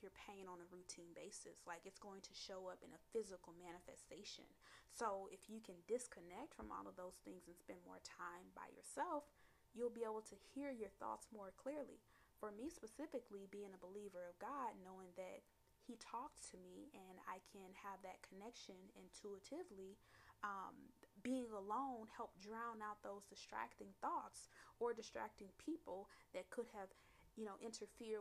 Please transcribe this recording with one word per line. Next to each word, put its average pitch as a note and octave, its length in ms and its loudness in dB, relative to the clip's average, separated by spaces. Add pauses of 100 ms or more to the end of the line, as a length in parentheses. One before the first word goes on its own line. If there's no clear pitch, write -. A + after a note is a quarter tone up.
your F#3+ 160 -8
pain G3 320 -6
on F3 140 -4
a F3 100 -10
routine F3 400 -8
basis. D#3 560 -6
Like, E3+ 160 -2
it's F#3+ 160 -8
going G3 240 -6
to - 80 -10
show F#3+ 320 -2
up F3+ 160 -2
in - 120 -10
a - 200 -12
physical F#3+ 480 2
manifestation. - 880 -6 (420)
So G3 400 6
if - 160 -10
you A3 160 -2
can F3 240 -6
disconnect G#3+ 680 2
from G#3+ 180 -2
all G3+ 160 2
of G3 120 -4
those F#3 240 -2
things F#3 240 -6
and F3 80 -8
spend F3+ 320 -6
more F#3 160 -8
time F3+ 480 -4
by - 240 -4
yourself, D4 480 4 (480)
you'll A#3 220 6
be A3+ 100 4
able A3 240 4
to - 240 -10
hear C#4+ 180 2
your A3 300 2
thoughts G#3+ 320 2
more G3+ 240 -6
clearly. C4+ 480 0 (340)
For G#3+ 140 2
me A3 160 0
specifically, A#3 800 0
being G3+ 240 -2
a F#3 80 -8
believer F3+ 480 -2
of F3 140 -8
God, A#3 420 6
knowing F#3 320 -8
that F#3 320 -2 (400)
He A#3 80 -2
talks - 560 0
to F#3 80 -8
me F#3 320 -8
and F#3 320 -10
I F#3+ 160 0 (160)
can F#3+ 240 -8
have G3 240 -2
that F#3 220 -4
connection G3+ 500 -6 (240)
intuitively, G3 960 -4 (480)
um, G3 480 0 (300)
being B3 320 6
alone A3 640 4
helped G3+ 240 -2
drown A3+ 400 0
out G#3+ 240 0
those G3+ 240 0
distracting G#3 720 -2
thoughts C#4 480 4 (320)
or A#3 100 10
distracting G#3+ 720 0
people G3+ 480 2 (240)
that F#3 160 0
could A#3 240 4
have, G3 160 -2 (480)
you A3 80 2
know, G3+ 160 0
interfere A3 600 0